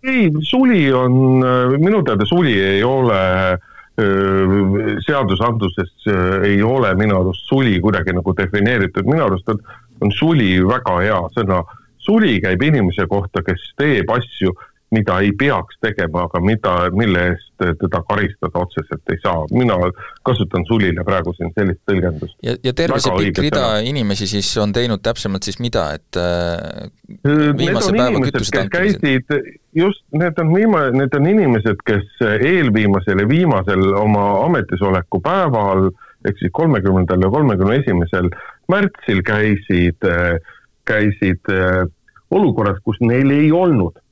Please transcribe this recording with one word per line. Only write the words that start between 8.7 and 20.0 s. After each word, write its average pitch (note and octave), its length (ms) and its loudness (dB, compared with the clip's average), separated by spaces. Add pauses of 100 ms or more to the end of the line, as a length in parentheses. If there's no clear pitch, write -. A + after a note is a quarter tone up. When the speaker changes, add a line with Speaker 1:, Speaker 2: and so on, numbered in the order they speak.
Speaker 1:
Minu D3 180 2
arust F#2+ 220 -4
on, G#2+ 120 -4 (400)
on G#2 140 0
suli D3 460 2
väga F#2+ 400 0
hea G2 200 0 (120)
sõna. F#2+ 320 -2 (300)
Suli G3+ 440 2
käib F#2 240 0
inimese A2+ 480 0
kohta, F#2 320 -4
kes - 320 -6
teeb C3+ 360 0
asju, A2 420 -2 (380)
mida G2+ 280 0
ei G2+ 160 2
peaks G#2 460 -2
tegema, F2 480 -2
aga F2 120 -4
mida, G#2 320 0 (180)
mille F#2 340 0
eest F2 400 -4 (160)
teda F2 240 -2
karistada G2 580 -4
otseselt - 480 -8
ei E2 80 -4
saa. F2 300 -2
Mina A2+ 260 2 (480)